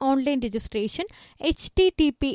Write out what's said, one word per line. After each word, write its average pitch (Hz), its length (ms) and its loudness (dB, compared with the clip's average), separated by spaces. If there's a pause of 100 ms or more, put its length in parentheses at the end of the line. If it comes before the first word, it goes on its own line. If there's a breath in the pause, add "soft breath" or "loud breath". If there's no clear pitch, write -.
ഓൺലൈൻ 269 380 2
രജിസ്ട്രേഷൻ 220 680 -4 (360 soft breath)
എച്ച് - 300 -2
ടി 370 180 4
ടി 311 200 2
പി 269 260 -4